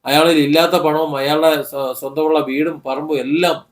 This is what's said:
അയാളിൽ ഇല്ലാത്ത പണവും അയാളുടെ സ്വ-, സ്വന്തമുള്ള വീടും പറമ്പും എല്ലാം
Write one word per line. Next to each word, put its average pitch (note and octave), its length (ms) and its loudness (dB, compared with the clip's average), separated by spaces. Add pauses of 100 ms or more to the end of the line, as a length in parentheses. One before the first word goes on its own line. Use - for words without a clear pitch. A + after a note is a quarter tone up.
അയാളിൽ D#3 320 4
ഇല്ലാത്ത D#3 340 2
പണവും D#3 440 0
അയാളുടെ D3+ 460 2
സ്വ-, C#3 300 -6
സ്വന്തമുള്ള D3+ 460 -2
വീടും D3 480 -4
പറമ്പും C#3+ 320 -4
എല്ലാം D#3 380 0 (160)